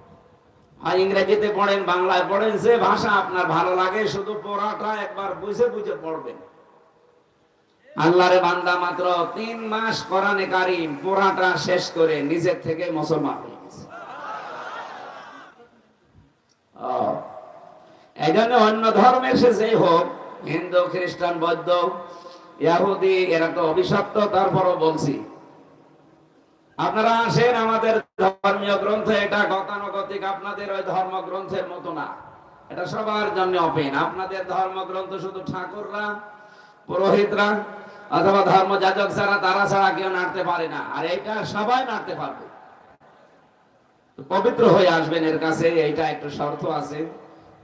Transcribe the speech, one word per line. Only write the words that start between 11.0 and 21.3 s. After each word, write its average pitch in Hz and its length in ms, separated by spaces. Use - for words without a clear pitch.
পড়াটা 185 540
শেষ - 340
করে 156 300
নিজের 165 420
থেকে 165 280
মুসলমান 151 420
হয়ে - 280
গেছে। - 260
ও, - 400
এই 156 180
জন্য 226 220
অন্য 220 360
ধর্মের 247 440
সে 233 180
যেই 220 220
হোক, 170 300
হিন্দু, 175 440
খ্রিস্টান, 175 480